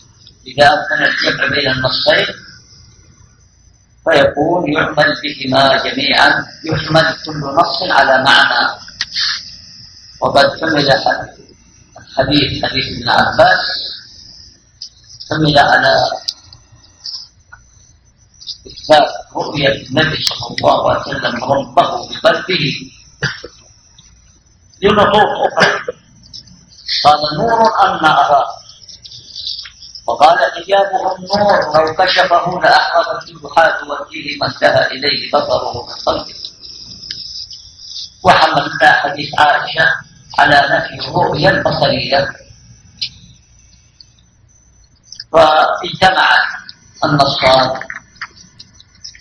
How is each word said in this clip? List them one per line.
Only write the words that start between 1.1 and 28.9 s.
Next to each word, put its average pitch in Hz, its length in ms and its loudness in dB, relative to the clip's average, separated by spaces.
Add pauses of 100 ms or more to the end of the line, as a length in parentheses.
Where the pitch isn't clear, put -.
بين - 240 -2
النصين 147 640 0 (1700)
فيكون 156 680 0
يعمل 151 500 0
بهما 135 600 0
جميعا، 131 600 0 (200)
يحمل 160 600 0
كل 151 140 -8
نص 143 520 -2
على 135 320 2
معنى، - 560 2 (1400)
وقد 139 400 2
حمل 147 300 0
ح-، - 340 -2 (920)
حديث، 139 480 0
حديث 131 200 -6 (140)
ابن - 100 -6
عباس - 500 2 (1700)
حمل 151 300 2
على 131 500 2 (2500)
إثبات 147 400 2 (280)
رؤية 151 520 -4
النبي - 360 -2
صلى - 320 -6
الله 131 360 0
عليه - 100 -2
وسلم 127 420 -6
ربه - 640 -2
بقلبه 160 840 -2 (1900)
لنصوص 202 760 2
أخرى. - 220 2 (1200)
قال: 151 160 6 (180)
"نور 226 240 0 (220)
أن 165 220 0
أراه". 147 400 4 (1600)